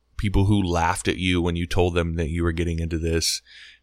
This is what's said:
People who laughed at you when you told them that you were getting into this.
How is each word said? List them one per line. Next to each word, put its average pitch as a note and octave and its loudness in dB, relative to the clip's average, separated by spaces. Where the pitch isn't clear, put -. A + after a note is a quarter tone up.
People G2 2
who G2+ 4
laughed E2+ 0
at F2 0
you F2+ 0
when F2 0
you E2+ -4
told F2+ 2
them E2+ 0
that E2 -2
you E2+ -2
were E2+ 0
getting E2 -2
into E2 -4
this. E2 -2